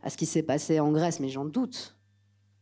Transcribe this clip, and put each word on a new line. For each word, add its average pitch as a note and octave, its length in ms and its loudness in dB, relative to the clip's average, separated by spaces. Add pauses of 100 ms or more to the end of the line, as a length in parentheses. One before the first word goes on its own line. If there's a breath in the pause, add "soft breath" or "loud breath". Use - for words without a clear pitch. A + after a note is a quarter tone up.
à - 80 -6
ce - 60 -6
qui E3 100 -2
s'est D#3 160 2
passé D#3 380 2
en D3 120 4
Grèce, E3 260 2
mais C3+ 100 -4
j'en C3+ 160 -6
doute, A3+ 520 -4 (640)